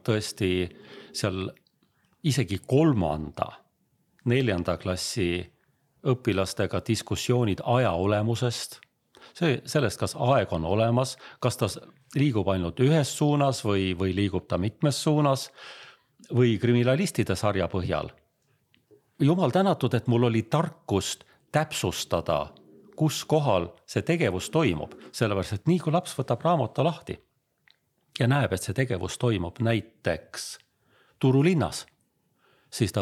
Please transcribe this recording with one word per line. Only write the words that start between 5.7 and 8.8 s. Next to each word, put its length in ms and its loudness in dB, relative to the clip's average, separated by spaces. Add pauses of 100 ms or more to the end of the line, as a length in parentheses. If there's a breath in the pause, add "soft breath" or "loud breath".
õpilastega 840 -2
diskussioonid 800 -2
aja 240 2
olemusest. 880 -2 (540 loud breath)